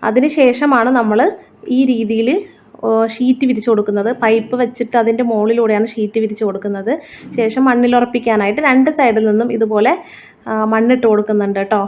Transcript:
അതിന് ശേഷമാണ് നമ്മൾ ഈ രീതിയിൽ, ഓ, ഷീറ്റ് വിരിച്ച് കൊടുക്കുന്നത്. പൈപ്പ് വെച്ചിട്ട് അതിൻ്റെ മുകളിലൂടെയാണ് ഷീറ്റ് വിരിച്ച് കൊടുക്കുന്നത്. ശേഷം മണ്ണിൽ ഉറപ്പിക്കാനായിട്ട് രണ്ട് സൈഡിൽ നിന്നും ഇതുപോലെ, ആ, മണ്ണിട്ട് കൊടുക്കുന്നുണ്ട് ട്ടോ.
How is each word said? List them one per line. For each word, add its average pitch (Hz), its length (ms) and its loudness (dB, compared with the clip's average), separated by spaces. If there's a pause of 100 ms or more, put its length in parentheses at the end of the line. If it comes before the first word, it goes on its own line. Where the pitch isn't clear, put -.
അതിന് 254 280 2
ശേഷമാണ് 254 600 2
നമ്മൾ 214 220 2 (580)
ഈ - 20 2 (120)
രീതിയിൽ, 226 380 0 (540)
ഓ, 226 60 0 (260)
ഷീറ്റ് 254 340 0
വിരിച്ച് 214 220 -2
കൊടുക്കുന്നത്. 208 380 0 (120)
പൈപ്പ് 226 400 0
വെച്ചിട്ട് 247 400 -4
അതിൻ്റെ 233 300 0
മുകളിലൂടെയാണ് 220 640 0
ഷീറ്റ് 214 320 -4
വിരിച്ച് 214 220 -4
കൊടുക്കുന്നത്. 196 440 -6 (460)
ശേഷം 233 320 0
മണ്ണിൽ 240 300 2
ഉറപ്പിക്കാനായിട്ട് 233 680 -2
രണ്ട് 262 320 4
സൈഡിൽ 220 300 2
നിന്നും 226 280 0
ഇതുപോലെ, 220 360 2 (560)
ആ, - 20 -4 (220)
മണ്ണിട്ട് 240 380 2
കൊടുക്കുന്നുണ്ട് 208 500 0 (100)
ട്ടോ. 208 160 0